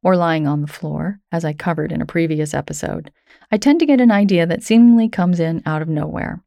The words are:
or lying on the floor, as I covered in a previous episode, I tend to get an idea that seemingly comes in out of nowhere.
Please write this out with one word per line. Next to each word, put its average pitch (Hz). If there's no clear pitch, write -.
or 185
lying 165
on 147
the 147
floor, 156
as 165
I 156
covered 165
in 156
a 156
previous 156
episode, -
I 220
tend 285
to 320
get 269
an 240
idea 202
that 170
seemingly 233
comes 180
in 165
out 156
of 165
nowhere. -